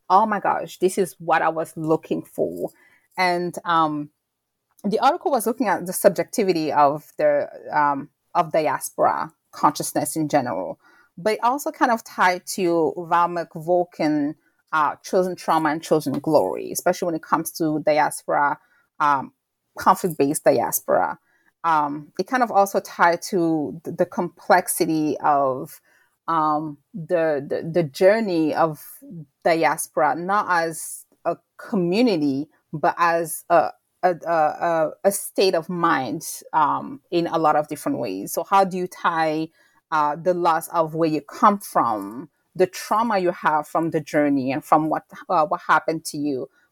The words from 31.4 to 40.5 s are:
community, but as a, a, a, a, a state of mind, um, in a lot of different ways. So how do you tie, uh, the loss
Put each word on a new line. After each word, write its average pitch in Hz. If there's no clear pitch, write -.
community, 175
but 165
as 170
a, 160
a, 175
a, 165
a, 160
a 196
state 190
of 165
mind, 165
um, 139
in 170
a 165
lot 156
of 151
different 147
ways. 101
So 170
how 196
do 185
you 180
tie, 160
uh, 147
the 170
loss 170